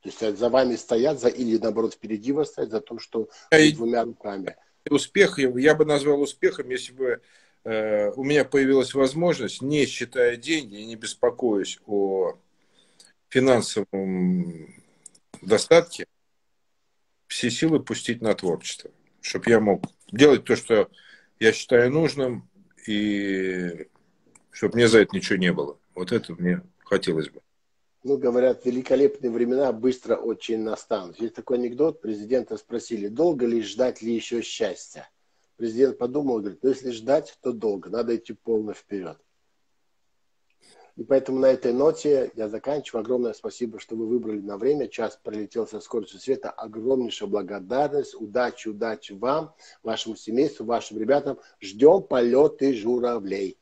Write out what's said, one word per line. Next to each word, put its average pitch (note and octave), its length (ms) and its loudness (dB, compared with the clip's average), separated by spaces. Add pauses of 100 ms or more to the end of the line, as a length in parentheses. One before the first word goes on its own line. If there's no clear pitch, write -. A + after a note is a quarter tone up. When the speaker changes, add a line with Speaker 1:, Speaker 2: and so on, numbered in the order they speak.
Speaker 1:
То G2 60 -12
есть G#2 300 -4
за A#2+ 100 2
вами B2 280 2
стоят, B2+ 440 0
за, B2 80 4
или A#2 300 0
наоборот A2 360 -2
впереди G#2+ 380 -6
вас C#3+ 160 0
стоят, A#2+ 220 -6
за A2 100 -4
то, A2+ 180 -14
что A2 300 -6 (240)
Speaker 2:
Я D#3 60 6
Speaker 1:
вы D#3 100 8
Speaker 2:
и D#3 40 2
Speaker 1:
двумя A#2 320 -2
руками. G2+ 520 -10 (320)
Speaker 2:
Успех, D3 500 2
я, C3 180 2
я D3 180 6
бы D3+ 100 4
назвал C#3+ 360 2
успехом, C#3+ 500 -2
если B2+ 240 -8
бы, B2+ 260 -2 (440)
э, G#2+ 520 0
у C3 80 -6
меня C#3 200 4
появилась C3+ 500 2
возможность, C#3 680 0
не C#3+ 240 2
считая A#2+ 500 0
деньги B2 440 -4
и A2 60 -14
не A2+ 100 -12
беспокоясь A2+ 920 -2
о F#2+ 520 -2 (920)
финансовом F#2 1500 0 (680)
достатке, A2 640 2 (1200)
все - 220 -4
силы D#3 300 2
пустить A#2 420 -6
на G#2+ 120 2
творчество, - 560 -6 (300)
чтоб - 260 -6
я A#2 140 8
мог G2+ 240 2 (260)
делать C3 340 6
то, A#2 120 2
что G#2+ 340 2 (480)
я A2 140 6
считаю B2 400 2
нужным, C#3 560 -2 (400)
и F#2+ 1000 -2 (640)
чтоб - 240 -2
мне A#2+ 140 6
за A2 120 8
это G2 140 4
ничего F#2+ 240 0
не F2+ 140 2
было. D2 260 -4 (160)
Вот F2+ 160 -8
это A2 240 -2
мне F2 280 -2 (220)
хотелось D#2+ 440 -2
бы. - 120 -20 (640)
Speaker 1:
Ну, C3+ 140 0
говорят, B2 480 2
великолепные C3 680 2
времена B2 420 0
быстро A#2 440 0
очень A2 460 -4
настанут. G2+ 580 -6
Есть A2+ 140 -6
такой B2 240 -4
анекдот, B2+ 420 0
президента G#2+ 560 -4
спросили, G#2+ 520 -8
долго C3+ 380 0
ли A#2 160 0
ждать A2 400 -2
ли A#2 120 -2
еще A2+ 280 -4
счастья. - 640 -8 (480)
Президент A#2 420 0
подумал, B2+ 420 -2
говорит: G2+ 220 -10
"Ну, C3 80 2
если B2+ 200 -4
ждать, A#2+ 520 -2
то B2+ 100 -4
долго, G#2 380 -4
надо A#2 260 -2
идти - 160 -10
полно G#2+ 400 -4
вперед". F2+ 460 -10 (1800)
И A2+ 80 -10
поэтому C3+ 340 0
на C3 80 4
этой B2+ 260 4
ноте C#3+ 600 2
я G#2+ 140 -6
заканчиваю. A#2+ 540 -6
Огромное A#2+ 300 -2
спасибо, A2 460 -8
что - 180 -12
вы A2+ 100 -4
выбрали A2 340 -2
на G2 180 -10
время. C3 300 0
Час A2 340 -6
пролетел G#2+ 440 -6
со G#2 140 -12
скоростью G2+ 400 -8
света. C3 300 -4
Огромнейшая A2+ 800 -4
благодарность. C3 840 -2
Удачи, A#2+ 540 -4
удачи A2 440 -6
вам, C#3 420 -4 (280)
вашему A2 340 -6
семейству, B2 500 -2
вашим A2 320 -4
ребятам. C3+ 400 0 (220)
Ждем C3+ 420 6
полеты C3+ 720 2
журавлей. G#2+ 880 -4